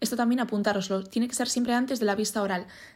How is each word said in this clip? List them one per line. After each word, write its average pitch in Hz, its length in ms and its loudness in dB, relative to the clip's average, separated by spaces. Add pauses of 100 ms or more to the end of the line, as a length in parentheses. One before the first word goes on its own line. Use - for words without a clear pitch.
Esto 226 120 0
también 240 260 2
apuntároslo, 202 640 0
tiene 233 220 0
que 247 80 -6
ser 247 140 -2
siempre 247 240 0
antes 247 280 0
de 220 40 0
la 202 120 2
vista 208 260 0
oral. 190 240 -2 (300)